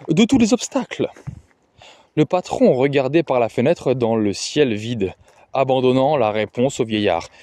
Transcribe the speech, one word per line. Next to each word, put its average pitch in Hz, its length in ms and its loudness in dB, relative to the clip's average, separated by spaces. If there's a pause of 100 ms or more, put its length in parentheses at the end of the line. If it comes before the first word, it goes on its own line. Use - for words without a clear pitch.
de 170 160 4
tous 247 140 2
les 226 140 2
obstacles. » - 580 -4 (1080)
Le 156 100 2
patron 180 480 2
regardait 139 480 2
par 131 160 0
la 117 100 2
fenêtre 131 460 0
dans 113 220 0
le 104 160 0
ciel 131 420 -2
vide, 104 400 -6 (380)
abandonnant 131 640 2
la 107 160 0
réponse 107 480 -2
au 127 40 0
vieillard. 104 440 -2 (140)